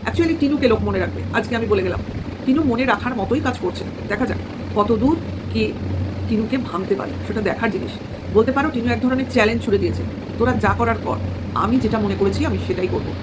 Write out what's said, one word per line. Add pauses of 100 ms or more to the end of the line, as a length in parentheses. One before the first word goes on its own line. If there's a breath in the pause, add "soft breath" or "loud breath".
actually
টিনুকে
লোক
মনে
রাখবে। (120)
আজকে
আমি
বলে
গেলাম, (460)
টিনু
মনে
রাখার
মতোই
কাজ
করছে। (240)
দেখা
যাক (380)
কত
দূর (360)
কে (580)
টিনুকে
ভাঙতে
পারে, (160)
সেটা
দেখার
জিনিস। (420)
বলতে
পারো
টিনু
এক
ধরনের
চ্যালেঞ্জ
ছুড়ে
দিয়েছে, (340)
"তোরা
যা
করার (100)
কর, (380)
আমি
যেটা
মনে
করেছি
আমি (100)
সেটাই
করবো।"